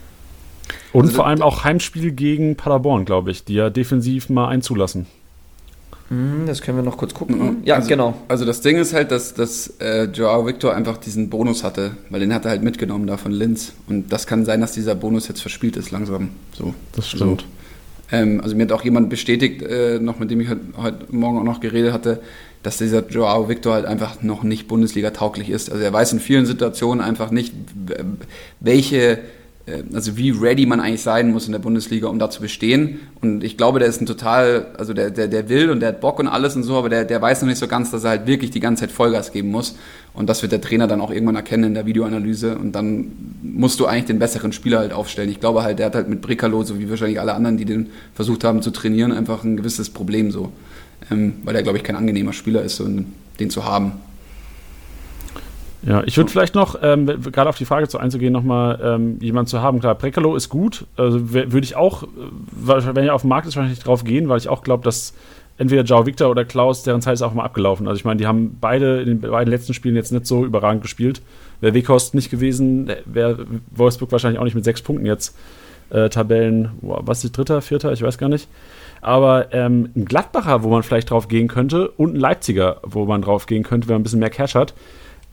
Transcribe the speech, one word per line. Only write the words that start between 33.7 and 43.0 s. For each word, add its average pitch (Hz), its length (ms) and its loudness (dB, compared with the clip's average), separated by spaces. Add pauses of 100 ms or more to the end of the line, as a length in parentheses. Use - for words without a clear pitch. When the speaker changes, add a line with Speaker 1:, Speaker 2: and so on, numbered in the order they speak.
Speaker 2:
der 123 100 4
ist 117 120 -2
ein 113 60 -2
total, 120 600 2 (120)
also 110 160 -6
der, 104 160 0
der, 104 180 -2
der 107 200 -2
will 151 220 4
und 127 100 2
der 113 100 2
hat 98 100 -8
Bock 143 180 0
und 143 100 0
alles 139 280 0
und 127 80 -2
so, 131 120 -2
aber 123 120 0
der, 113 160 2
der 117 180 -2
weiß 131 200 2
noch 127 60 2
nicht 123 100 0
so 120 100 -4
ganz, 123 240 -2
dass 110 120 -4
er 113 60 2
halt 107 160 0
wirklich 131 240 0
die 107 100 -6
ganze 117 220 2
Zeit 101 100 -6
Vollgas 113 400 2
geben 101 180 -4
muss. 117 260 -4 (360)
Und 104 160 -2
das 110 140 0
wird 101 80 -2
der 104 120 0
Trainer 113 260 2
dann 104 120 0
auch 104 120 -4
irgendwann 110 240 0
erkennen 113 280 0
in 107 100 2
der 107 120 -4
Videoanalyse. 110 720 -2
Und 104 140 -4
dann 104 400 -4 (320)